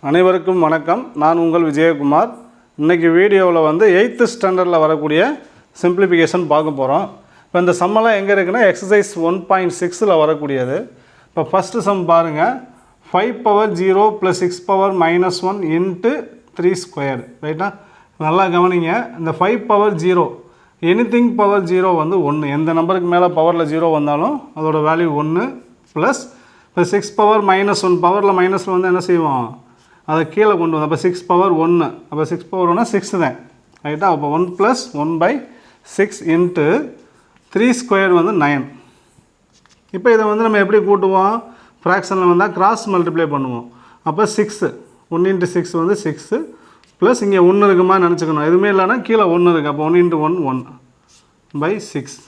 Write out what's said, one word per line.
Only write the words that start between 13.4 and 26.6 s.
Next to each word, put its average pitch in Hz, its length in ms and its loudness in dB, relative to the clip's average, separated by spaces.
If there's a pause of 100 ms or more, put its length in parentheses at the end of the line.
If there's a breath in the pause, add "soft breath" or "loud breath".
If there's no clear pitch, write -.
பவர் 208 360 2
ஜீரோ 190 220 2 (160)
ப்ளஸ் 185 240 -2
சிக்ஸ் 175 240 -4
பவர் 196 340 0
மைனஸ் 180 380 0 (100)
ஒன் 208 100 -6 (180)
இன்ட்டு 185 340 -2 (480)
த்ரீ 180 120 2 (120)
ஸ்கொயர். 135 400 -6 (220)
ரைட்டா? 160 240 -6 (580 soft breath)
நல்லா 185 180 2 (100)
கவனிங்க. 175 360 0 (260)
இந்த 160 220 -4
ஃபைவ் 208 200 0 (120)
பவர் 202 340 2
ஜீரோ, 180 220 2 (640 soft breath)
anything 240 360 2 (140)
பவர் 202 320 0
ஜீரோ 185 180 2 (120)
வந்து 175 120 -2 (140)
ஒன்று. 147 300 -4
எந்த 160 200 -2
நம்பருக்கு 175 360 -2
மேலே 180 240 2
பவரில் 165 340 0
ஜீரோ 165 240 0
வந்தாலும் 147 400 -2 (200)
அதோட 156 200 -2 (100)
வேல்யூ 165 220 0 (140)
ஒன்று, 170 220 -4 (500)
ப்ளஸ் 202 280 -2 (480 soft breath)